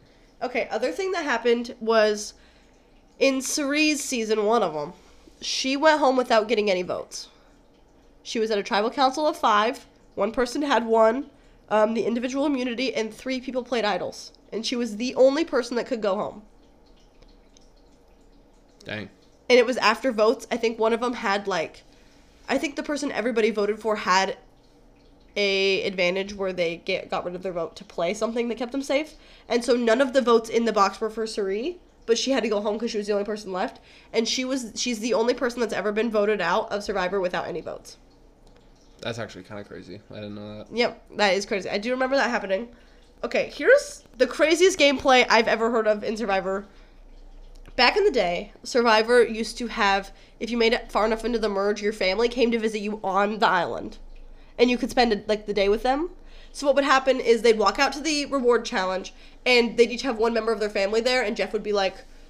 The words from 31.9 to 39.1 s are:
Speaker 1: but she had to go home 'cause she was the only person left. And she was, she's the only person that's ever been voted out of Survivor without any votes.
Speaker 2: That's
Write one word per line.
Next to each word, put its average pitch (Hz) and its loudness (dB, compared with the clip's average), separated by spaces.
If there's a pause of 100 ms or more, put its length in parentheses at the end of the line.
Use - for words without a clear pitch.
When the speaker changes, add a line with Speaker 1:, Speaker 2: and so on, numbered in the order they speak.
Speaker 1:
but 233 2
she 254 -2
had 247 2
to 233 -2
go 208 0
home 214 -2
'cause 233 -4
she 220 -6
was 208 -4
the 214 0
only 202 0
person 208 -8
left. 190 -6 (340)
And 226 0
she 254 -2
was, 254 -4
she's 240 -4
the 226 -2
only 233 2
person 247 -4
that's 208 -2
ever 196 -2
been 220 -2
voted 208 0
out 180 -2
of 202 -4
Survivor 190 -2
without 180 -4
any 165 -8
votes. - -14 (1040)
Speaker 2:
That's 117 -8